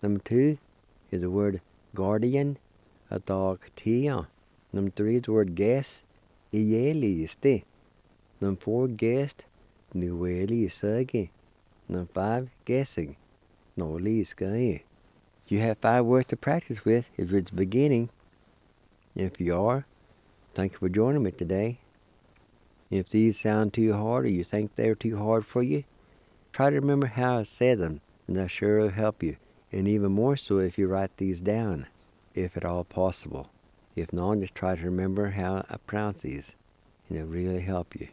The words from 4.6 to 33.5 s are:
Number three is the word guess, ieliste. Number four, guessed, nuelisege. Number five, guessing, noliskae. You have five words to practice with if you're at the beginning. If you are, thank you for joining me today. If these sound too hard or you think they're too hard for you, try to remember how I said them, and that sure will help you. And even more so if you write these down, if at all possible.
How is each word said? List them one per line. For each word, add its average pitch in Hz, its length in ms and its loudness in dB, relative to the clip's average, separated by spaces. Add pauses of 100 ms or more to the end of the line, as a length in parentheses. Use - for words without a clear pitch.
Number 98 220 0
three 107 220 0
is 120 60 2
the 113 100 -4
word 101 220 2
guess, 113 480 0 (500)
ieliste. 110 1120 2 (760)
Number 98 200 -2
four, 123 280 0
guessed, 123 560 -2 (500)
nuelisege. 95 1400 -2 (580)
Number 90 240 -4
five, 113 360 -2 (160)
guessing, 123 520 -2 (600)
noliskae. 95 1040 -2 (680)
You 101 100 0
have 110 200 2
five 120 260 4
words 127 240 4
to - 80 -2
practice 139 480 -4
with 117 320 2
if 87 140 -4
you're 98 100 4
at 87 60 -4
the 98 100 -10
beginning. 117 540 2 (1040)
If 92 240 -4
you 87 200 0
are, 120 260 0 (680)
thank 95 180 -2
you - 60 -20
for 95 100 -2
joining 117 360 2
me 92 80 0
today. 98 480 -2 (1120)
If 95 180 -2
these 110 320 4
sound 107 320 2
too 110 200 2
hard 113 340 0
or - 20 0
you 90 160 0
think 107 320 -4
they're 113 180 2
too 113 240 -4
hard 107 260 2
for - 180 -2
you, 139 220 0 (680)
try 139 180 2
to 143 60 0
remember 139 320 2
how 123 300 0
I 113 40 0
said 123 360 2
them, 80 220 -4 (280)
and 90 80 -2
that 92 140 0
sure 104 280 2
will 107 120 4
help 107 320 -2
you. 76 140 -2 (360)
And 98 160 0
even 101 240 2
more 120 240 2
so 101 220 0
if 92 200 0
you 98 80 2
write 95 300 -2
these 95 240 -2
down, 101 460 -2 (480)
if 92 220 -4
at - 80 -8
all 87 200 -2
possible. 85 680 -4 (460)